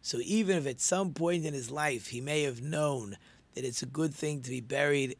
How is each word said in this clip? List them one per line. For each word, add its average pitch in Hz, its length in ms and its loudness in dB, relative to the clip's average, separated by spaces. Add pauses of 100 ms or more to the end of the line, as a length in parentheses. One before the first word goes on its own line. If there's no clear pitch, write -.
So - 160 -4
even 196 380 2
if 139 100 0
at 127 120 -4
some 185 340 2
point 165 320 2
in 151 100 -2
his 123 160 -6
life 143 360 0
he 120 140 -6
may 147 220 2
have 123 180 -2
known 139 560 0 (380)
that 123 100 -4
it's 120 160 -4
a 127 60 -6
good 147 260 0
thing 151 280 -4
to 123 80 -8
be 127 120 -4
buried 139 580 2